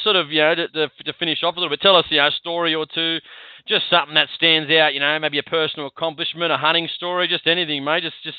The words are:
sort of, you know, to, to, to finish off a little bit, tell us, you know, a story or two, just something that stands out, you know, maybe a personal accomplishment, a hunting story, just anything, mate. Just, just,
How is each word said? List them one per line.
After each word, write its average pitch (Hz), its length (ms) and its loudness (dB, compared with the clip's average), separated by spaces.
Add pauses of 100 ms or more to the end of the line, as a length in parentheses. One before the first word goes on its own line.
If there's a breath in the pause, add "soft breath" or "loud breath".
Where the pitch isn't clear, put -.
sort 208 120 2
of, 156 160 0
you 156 100 2
know, 160 140 4
to, 165 140 -4
to, 156 180 -2 (180)
to 147 120 -8
finish 160 260 -2
off 170 120 -2
a 175 40 -12
little 175 160 -2
bit, 151 60 -12
tell 196 140 6
us, 165 140 6
you 156 80 2
know, 143 100 4
a 147 40 2
story 170 440 -2
or 156 100 -2
two, 165 340 -4 (480 loud breath)
just 202 220 0
something 151 260 0
that 151 200 4
stands 156 360 2
out, 156 220 4
you 139 60 -6
know, 147 200 2
maybe 151 180 -2
a 139 60 -2
personal 156 440 -4
accomplishment, 160 640 -6
a 143 60 2
hunting 160 360 0
story, 180 340 -2
just 165 200 -2
anything, 160 360 0
mate. 160 200 -2
Just, 160 200 -8
just, 156 160 -12